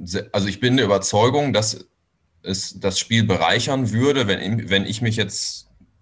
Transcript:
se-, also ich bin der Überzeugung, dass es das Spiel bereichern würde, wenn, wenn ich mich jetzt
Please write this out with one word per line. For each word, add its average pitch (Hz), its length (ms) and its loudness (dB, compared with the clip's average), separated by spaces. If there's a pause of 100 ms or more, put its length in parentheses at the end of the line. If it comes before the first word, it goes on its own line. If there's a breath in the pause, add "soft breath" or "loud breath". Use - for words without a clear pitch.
se-, 90 300 -6
also 101 160 0
ich - 140 -6
bin 127 160 4
der 123 80 4
Überzeugung, 117 680 2
dass - 340 -2 (560)
es - 380 -8
das 95 200 -2
Spiel 113 260 2
bereichern 107 680 0
würde, 131 360 2
wenn, 107 420 -2
wenn 98 160 2
ich 110 160 -6
mich 113 160 0
jetzt - 500 -6 (340)